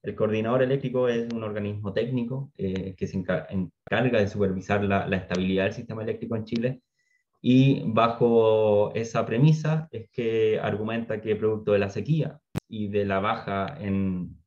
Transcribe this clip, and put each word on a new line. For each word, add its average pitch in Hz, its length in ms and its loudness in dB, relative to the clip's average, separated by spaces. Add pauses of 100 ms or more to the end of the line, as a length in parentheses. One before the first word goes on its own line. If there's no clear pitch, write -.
el 101 120 -8
coordinador 113 480 0
eléctrico 127 460 0
es 117 240 -2
un 113 100 -6
organismo 104 500 -6
técnico, 127 640 -4
eh, 92 400 -4
que 95 100 -4
se 98 120 -6
encar-, 87 320 -2
encarga 107 720 -2
de 98 80 2
supervisar 101 540 0
la, 98 240 0
la 92 100 0
estabilidad 92 480 0
del 107 100 -2
sistema 110 280 -10
eléctrico 113 340 -6
en 107 80 -4
Chile, 120 380 -4 (600)
y 131 440 6
bajo 110 1080 4
esa 113 300 -2
premisa 156 680 2
es 107 180 -12
que 110 500 0
argumenta 110 600 -4
que 107 160 0
producto 107 360 0
de 101 60 4
la 98 120 0
sequía 135 480 -2 (300)
y 104 200 -6
de 101 160 0
la 98 160 0
baja 101 580 -2
en 95 580 -2 (100)